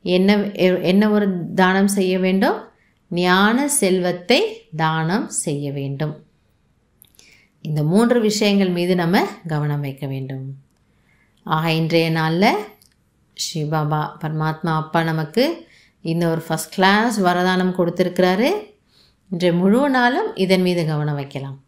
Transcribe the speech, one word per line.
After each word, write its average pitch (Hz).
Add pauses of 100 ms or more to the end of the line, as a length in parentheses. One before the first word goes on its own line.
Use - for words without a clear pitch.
என்ன, 185 (340)
எ-, 180 (100)
என்ன 196 (120)
ஒரு 208 (320)
தானம் 190
செய்ய 185
வேண்டும்? 190 (540)
ஞான 190 (140)
செல்வத்தை 185 (420)
தானம் 160 (160)
செய்ய 143
வேண்டும். 139 (1500)
இந்த 151
மூன்று 233
விஷயங்கள் 202
மீது 175
நம்ம 175 (300)
கவனம் 147
வைக்க 139
வேண்டும். 135 (1000)
ஆக 160 (140)
இன்றைய 165
நாள்ல 165 (920)
ஸ்ரீ - (100)
பாபா 151 (180)
பரமாத்மா 156
அப்பா 165
நமக்கு 160 (600)
இந்த 170
ஒரு 165
ஃபர்ஸ்ட் -
கிளாஸ் 208 (100)
வரதானம் 180
கொடுத்திருக்கிறாரு. 185 (840)
இன்றைய 175
முழு 202 (140)
நாளும் 254 (140)
இதன் 185
மீது 175
கவனம் 147
வைக்கலாம். 135 (100)